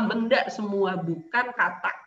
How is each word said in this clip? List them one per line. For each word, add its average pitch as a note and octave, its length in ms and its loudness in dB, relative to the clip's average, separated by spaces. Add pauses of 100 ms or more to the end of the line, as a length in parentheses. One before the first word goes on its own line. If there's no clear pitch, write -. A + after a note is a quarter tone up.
benda A#3 400 2
semua, G3 480 0
bukan F3 560 -2
kata F3+ 400 0 (160)